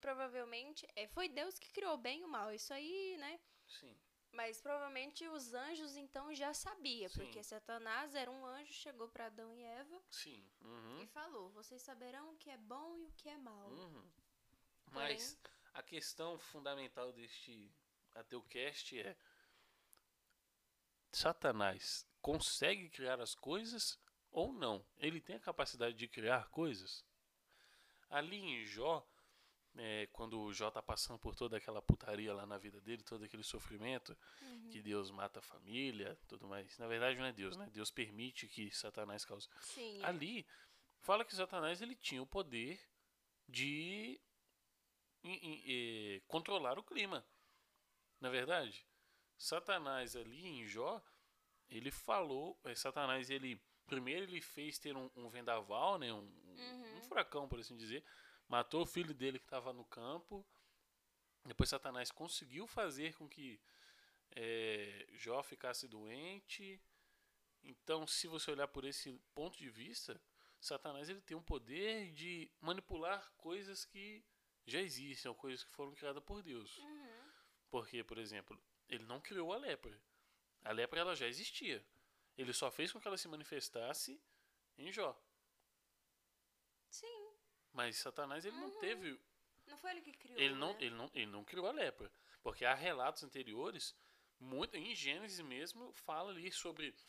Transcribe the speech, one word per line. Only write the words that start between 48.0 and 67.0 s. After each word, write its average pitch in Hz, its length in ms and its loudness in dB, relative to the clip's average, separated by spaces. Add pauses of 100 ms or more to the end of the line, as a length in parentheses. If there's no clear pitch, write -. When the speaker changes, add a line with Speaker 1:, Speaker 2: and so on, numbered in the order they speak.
Speaker 2:
Na 127 100 2
verdade, 127 560 4 (520)
Satanás 139 760 2
ali 123 300 -6
em 131 200 -4
Jó, 131 360 0 (680)
ele 120 220 -2
falou, 160 720 4
eh, 123 100 -2
Satanás, 131 540 4
ele, 131 320 2 (240)
primeiro 135 400 2
ele 180 160 -2
fez 147 380 -4
ter 143 160 -2
um, 131 200 -2
um 120 140 -6
vendaval, 120 680 6
né, 123 160 2
um, 107 60 0
um 98 300 -12 (100)
Speaker 1:
Uhum. 247 440 -10
Speaker 2:
furacão, 143 440 4
por 127 120 -2
assim 117 180 -8
dizer, 113 260 -4 (440)
matou 123 340 6
o 170 40 6
filho 165 280 0
dele 131 260 2
que - 80 -20
tava 127 240 -2
no 127 140 -8
campo. 170 600 -6 (1000)
Depois 131 240 6
Satanás 123 420 2
conseguiu 156 560 -4
fazer 160 480 0
com 151 140 -12
que, 131 300 -8 (720)
eh, 110 800 0
Jó 117 280 2
ficasse 127 460 -2
doente. 170 920 -8 (800)